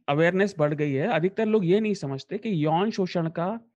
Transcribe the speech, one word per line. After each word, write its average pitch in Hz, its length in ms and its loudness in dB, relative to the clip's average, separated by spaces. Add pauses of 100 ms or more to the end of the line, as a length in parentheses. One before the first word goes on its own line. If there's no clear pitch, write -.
अवेयरनेस 180 500 2
बढ़ 151 160 2
गई 147 180 -2
है, 147 160 0
अधिकतर 190 380 0
लोग 214 200 2
ये 196 140 4
नहीं 214 140 0
समझते 139 440 -8
कि 175 260 -2
यौन 170 260 2
शोषण 180 380 -2
का 185 320 -6 (160)